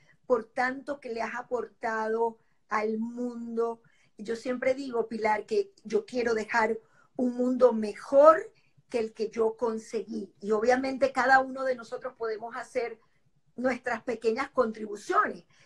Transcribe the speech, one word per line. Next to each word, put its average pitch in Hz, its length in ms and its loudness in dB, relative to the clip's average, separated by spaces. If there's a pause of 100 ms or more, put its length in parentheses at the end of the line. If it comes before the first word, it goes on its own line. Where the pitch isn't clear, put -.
(260)
por 226 200 2
tanto 269 540 -4
que 247 100 -14
le 226 120 -6
has 220 140 -6
aportado 226 1040 -4 (300)
al 220 280 -2
mundo. 233 840 -6 (360)
Yo 220 180 -8
siempre 254 380 -2
digo, 247 340 -4
Pilar, 214 380 -2
que 202 260 -2 (120)
yo 214 220 -2
quiero 233 280 -2
dejar 220 460 0 (360)
un 247 220 0
mundo 247 340 4
mejor 277 800 6 (380)
que 247 100 -2
el 220 140 -2
que 220 160 -4
yo 220 260 0
conseguí. 220 840 -6
Y 202 100 -2
obviamente 254 600 2
cada 262 280 6
uno 262 240 -4
de 262 120 0
nosotros 247 420 -12
podemos 226 380 -8
hacer 233 440 -6 (560)
nuestras 240 460 -2
pequeñas 233 480 -2
contribuciones. 220 960 -2 (200)